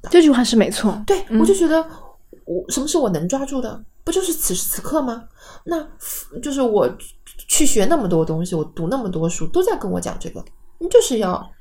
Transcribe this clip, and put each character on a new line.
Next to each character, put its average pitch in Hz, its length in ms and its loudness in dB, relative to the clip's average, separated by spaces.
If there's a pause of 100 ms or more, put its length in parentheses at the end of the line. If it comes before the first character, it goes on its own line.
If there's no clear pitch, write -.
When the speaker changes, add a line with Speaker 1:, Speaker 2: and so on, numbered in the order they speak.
Speaker 1:
道。 - 80 -12
Speaker 2:
这 349 120 8
句 302 100 6
话 247 120 4
是 233 120 0
没 208 160 4
错。 - 340 -2
Speaker 1:
对， 381 240 2
Speaker 2:
嗯。 220 100 2
Speaker 1:
我 - 60 4
就 392 80 6
觉 339 140 2
得 320 180 2 (600)
我， 180 240 -6
什 - 100 -4
么 285 80 -4
是 349 100 0
我 262 120 2
能 170 180 -2
抓 269 180 -4
住 277 160 -6
的？ 214 220 -10 (200)
不 339 80 -4
就 370 80 -2
是 359 140 -2
此 - 220 -4
时 - 120 -6
此 - 140 -8
刻 302 180 -2
吗？ 240 240 -4 (400)
那， 320 240 -6 (540)
就 285 100 -8
是 269 80 -4
我 208 300 2 (580)
去 - 180 4
学 - 200 6
那 339 100 4
么 240 120 0
多 160 180 2
东 160 180 -4
西， 180 120 -6
我 156 80 -2
读 165 240 -8
那 254 100 -2
么 226 100 -6
多 165 220 -2
书， - 160 -2
都 - 160 2
在 370 160 0
跟 190 140 -6
我 180 100 -4
讲 - 180 -8
这 - 120 -12
个， - 120 -12 (360)
你 349 100 -6
就 480 120 8
是 233 180 0
要 185 280 -4 (140)